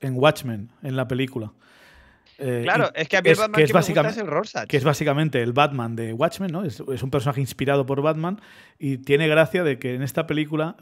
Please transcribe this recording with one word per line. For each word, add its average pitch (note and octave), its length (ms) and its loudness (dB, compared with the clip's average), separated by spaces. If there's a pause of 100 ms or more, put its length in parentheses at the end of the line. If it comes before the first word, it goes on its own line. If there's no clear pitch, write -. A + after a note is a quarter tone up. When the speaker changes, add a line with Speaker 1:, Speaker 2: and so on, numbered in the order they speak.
Speaker 1:
en C3 140 -4
Watchmen, B2+ 560 2 (120)
en C3+ 120 -6
la C3 120 -2
película. B2+ 460 -4 (840)
Eh, B2+ 260 -4
Speaker 2:
Claro, F#3+ 320 2
Speaker 1:
y D#3 60 -2
Speaker 2:
es D#3 80 -4
que G3 80 4
a F#3 40 2
mí F3 80 6
el D#3+ 40 10
Speaker 1:
es, D#3 60 2
Speaker 2:
Batman G#3+ 180 0
Speaker 1:
que D#3 60 8
es D3+ 60 6
Speaker 2:
que - 40 2
me F3+ 60 6
gusta - 0 -
Speaker 1:
básicamente E3 400 2
Speaker 2:
es G#3 80 -6
el D3+ 40 -6
Rorschach. C3+ 360 -4
Speaker 1:
que D3 100 2
es B2 60 -2
básicamente D3 580 2
el A#2 120 -2
Batman C3 420 0
de A2+ 180 -6
Watchmen, E3+ 380 -2
¿no? F3 140 -6
Es, D3 180 -10 (100)
es A#2+ 100 -6
un C3+ 60 -4
personaje C3+ 320 -2
inspirado C#3 440 0
por C3+ 160 -4
Batman D#3+ 400 -2 (360)
y C#3 200 -4
tiene C#3+ 300 2
gracia D#3 360 4
de C#3 160 -2
que B2+ 160 -6
en B2+ 80 -4
esta D#3+ 240 -4
película D3+ 540 -2